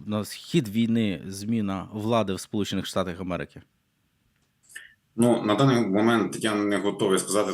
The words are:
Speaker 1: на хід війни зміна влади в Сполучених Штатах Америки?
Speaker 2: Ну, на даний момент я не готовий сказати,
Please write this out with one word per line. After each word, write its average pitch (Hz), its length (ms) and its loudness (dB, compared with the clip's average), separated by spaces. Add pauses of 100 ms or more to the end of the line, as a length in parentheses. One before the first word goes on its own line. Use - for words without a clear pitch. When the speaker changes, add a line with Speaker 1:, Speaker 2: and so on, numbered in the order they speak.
Speaker 1:
на 104 180 -4
хід 131 460 -4
війни 110 580 0
зміна 98 680 -4
влади 107 400 0
в 90 60 -6
Сполучених 98 460 -4
Штатах 92 360 -4
Америки? 85 400 -6 (1500)
Speaker 2:
Ну, 117 280 4
на 104 120 2
даний 120 320 4
момент 107 520 2
я 107 160 0
не 101 220 0
готовий 95 420 2
сказати, 95 340 0